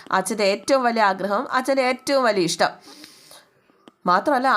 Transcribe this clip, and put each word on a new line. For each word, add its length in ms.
അച്ഛൻ്റെ 340
ഏറ്റവും 380
വലിയ 200
ആഗ്രഹം, 480
അച്ഛൻ്റെ 320
ഏറ്റവും 400
വലിയ 200
ഇഷ്ടം. 280
മാത്രമല്ല 520